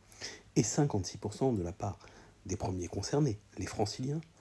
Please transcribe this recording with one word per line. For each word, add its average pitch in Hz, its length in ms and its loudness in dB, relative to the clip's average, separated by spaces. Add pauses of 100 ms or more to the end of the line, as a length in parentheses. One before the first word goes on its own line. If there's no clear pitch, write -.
(540)
et - 80 6
cinquante-six - 560 2
pour 104 160 -4
cent 135 180 4
de 98 100 2
la 85 100 -2
part - 260 -4 (480)
des 113 100 -2
premiers 90 320 -2
concernés, 120 520 2 (180)
les 101 80 -4
franciliens, 131 540 -2 (200)